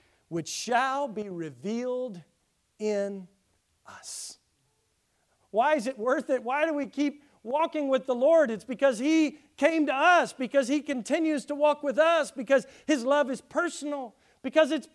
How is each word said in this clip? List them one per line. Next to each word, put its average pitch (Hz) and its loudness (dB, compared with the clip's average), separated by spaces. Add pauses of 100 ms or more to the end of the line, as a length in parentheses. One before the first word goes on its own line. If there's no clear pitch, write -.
(280)
which 165 -6
shall 262 -2
be 208 -8
revealed 196 -6 (560)
in 202 -4 (580)
us." - -16 (1120)
Why 254 4
is 240 -2
it 262 -6
worth 254 0
it? 247 0
Why 269 0
do 330 0
we 285 -2
keep 285 -4 (180)
walking 302 -2
with 262 0
the 254 0
Lord? 285 4
It's 214 -6
because 262 0
he 302 2 (180)
came 320 2
to 285 -2
us, 320 4
because 262 0
he 285 0
continues 294 -2
to 294 -6
walk 294 0
with 269 -2
us, 320 2
because 269 0 (200)
his 277 0
love 277 2
is 262 -6
personal, 285 -6 (280)
because 302 2
it's 294 -4